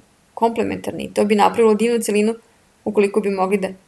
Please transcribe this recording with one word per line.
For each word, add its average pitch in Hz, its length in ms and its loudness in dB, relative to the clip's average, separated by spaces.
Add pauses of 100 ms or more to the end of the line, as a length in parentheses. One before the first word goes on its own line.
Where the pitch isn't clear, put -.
(340)
komplementarni. 190 800 -4
To 214 120 2
bi 208 100 2
napravilo 208 380 4
divnu 233 260 0
celinu 214 360 0 (500)
ukoliko 208 340 0
bi 208 100 -2
mogli 190 280 0
da 190 120 -2 (180)